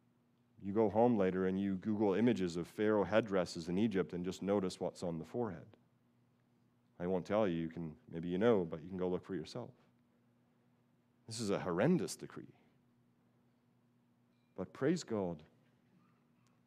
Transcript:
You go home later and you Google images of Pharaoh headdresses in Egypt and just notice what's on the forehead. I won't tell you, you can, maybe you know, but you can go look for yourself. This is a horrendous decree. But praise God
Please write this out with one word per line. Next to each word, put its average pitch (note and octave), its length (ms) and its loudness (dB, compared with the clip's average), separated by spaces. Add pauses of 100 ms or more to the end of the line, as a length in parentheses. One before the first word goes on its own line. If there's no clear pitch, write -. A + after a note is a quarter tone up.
(640)
You G2 100 -6
go G#2+ 180 4
home A#2 260 6
later F#2 300 2
and F#2+ 120 0
you G2 180 0
Google G#2 380 2
images F#2+ 420 2
of E2+ 120 -4
Pharaoh G#2+ 360 2
headdresses F#2 640 2
in F2+ 100 0
Egypt F#2+ 340 0
and F2 120 -4
just F2+ 180 -6
notice F#2+ 360 0
what's - 240 -6
on E2+ 160 -4
the D2+ 60 -8
forehead. G#2+ 420 -6 (1300)
I F2 80 -4
won't F2+ 180 -2
tell G#2 220 2
you, E2+ 80 0
you E2 120 -2
can, D#2+ 280 -10 (160)
maybe E2+ 160 -6
you F2+ 100 0
know, G#2+ 260 4
but E2 180 -8
you F2 60 -14
can F#2 100 -8
go F2+ 100 -2
look F2+ 160 -4
for F#2+ 100 -8
yourself. F2 360 -10 (1600)
This A2+ 140 -8
is G2+ 100 0
a E2+ 80 2
horrendous G2 560 2
decree. - 400 -14 (2000)
But F#2 160 -8
praise D#3+ 300 0
God F2+ 400 -4 (1200)